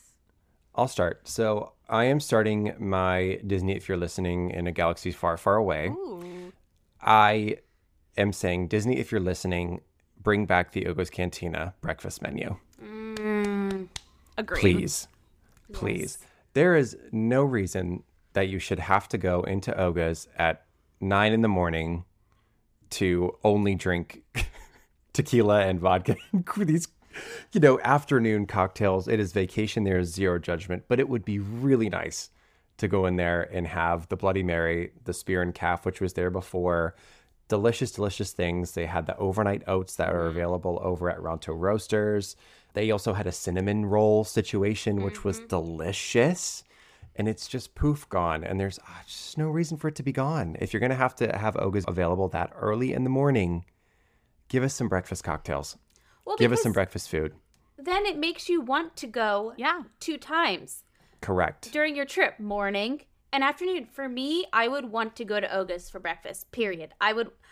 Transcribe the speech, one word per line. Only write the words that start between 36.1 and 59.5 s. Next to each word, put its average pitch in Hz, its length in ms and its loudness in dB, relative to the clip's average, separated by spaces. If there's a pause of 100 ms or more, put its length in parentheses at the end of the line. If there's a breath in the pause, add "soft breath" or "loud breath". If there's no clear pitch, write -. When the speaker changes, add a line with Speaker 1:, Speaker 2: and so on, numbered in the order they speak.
Speaker 1:
there 90 180 0
before. 90 640 0 (520 soft breath)
Delicious, 113 440 0
delicious 101 400 -4
things. 87 400 -2
They 85 140 -4
had 82 200 -4
the - 120 -6
overnight 101 500 0
oats 95 300 -2
that 87 120 0
are 87 120 0
Speaker 3:
Mm-hmm. 82 160 0
Speaker 1:
available 87 460 -2
over 90 260 -2
at - 100 -4
Ronto 82 400 -6
Roasters. 104 760 0 (380 soft breath)
They 107 180 2
also 104 220 0
had 98 140 -2
a 87 40 -2
cinnamon 98 560 0
roll 107 360 6
situation, 104 800 0
which 98 200 -6
was 98 160 -2
Speaker 3:
Mm-hmm. - 80 -18
Speaker 1:
delicious. 92 1160 0 (520 soft breath)
And 104 120 -2
it's 110 200 -4
just - 280 -10
poof 147 320 0
gone. 82 380 0
And 95 140 -2
there's, 98 280 -2
ah, - 180 -18
just - 320 -16
no 156 120 0
reason 160 280 -2
for 156 120 -2
it 151 60 -6
to 135 80 -8
be 135 100 -2
gone. 135 460 -2
If 98 120 -4
you're 107 80 0
gonna 127 160 0
have 127 200 2
to - 220 0
have 107 180 0
Oga's 98 320 0
available 90 420 0
that 85 260 -4
early 113 380 -2
in 131 100 0
the 127 60 0
morning, 123 560 2 (840)
give 127 160 2
us 139 100 0
some 120 140 -2
breakfast 90 380 -2
cocktails. 73 500 -6 (500 soft breath)
Speaker 3:
Well, 415 120 -6
Speaker 1:
Give 120 160 4
us 123 80 2
some 113 100 0
Speaker 3:
because - 40 -2
Speaker 1:
breakfast - 340 -2
food. 78 240 -2 (440)
Speaker 3:
then 359 280 -2
it 359 120 -2
makes 330 300 -6
you 349 140 0
want 285 360 -4
to 262 100 -12
go 220 500 -2